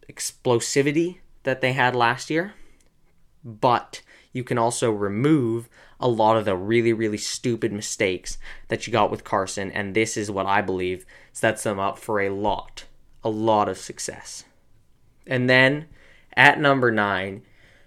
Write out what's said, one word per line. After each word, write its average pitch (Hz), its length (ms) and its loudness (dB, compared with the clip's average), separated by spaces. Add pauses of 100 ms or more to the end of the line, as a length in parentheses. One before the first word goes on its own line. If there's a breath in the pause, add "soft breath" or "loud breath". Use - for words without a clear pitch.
explosivity 147 1080 0 (260)
that 131 180 -2
they 127 120 0
had 123 220 2
last 123 340 0
year, 170 240 -4 (920 soft breath)
but 117 580 -2 (320 soft breath)
you 127 100 -6
can 123 140 -2
also 117 340 0
remove 117 760 0 (320 soft breath)
a 127 80 0
lot 113 300 4
of 104 80 0
the 98 100 0
really, 113 380 2
really 107 240 -2
stupid 113 540 -4
mistakes 104 640 -4 (320 loud breath)
that - 180 -6
you 113 60 -10
got 104 180 2
with 107 120 -8
Carson, 98 480 -4
and 98 220 -6
this 110 240 0
is 107 140 -4
what 95 140 -2
I 101 160 2
believe 92 440 -4 (260 loud breath)
sets - 320 -2
them 101 160 -2
up 98 180 -2
for 107 220 -4
a 98 100 0
lot, 98 560 -6 (380)
a 113 60 -2
lot 107 400 2
of 95 80 -6
success. - 680 -14 (840)
And 127 220 0
then, 131 380 4 (460 soft breath)
at 143 260 6
number 135 320 4
nine, 101 520 -2 (440 soft breath)